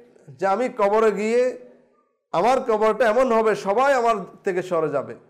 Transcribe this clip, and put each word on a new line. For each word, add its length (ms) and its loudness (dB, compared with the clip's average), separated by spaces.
যে 80 -2
আমি 220 0
কবরে 420 2
গিয়ে 560 -2
আমার 300 2
কবরটা 460 0
এমন 240 2
হবে, 240 2
সবাই 380 0
আমার 220 0
থেকে 180 -2
সরে 280 -2
যাবে, 260 -6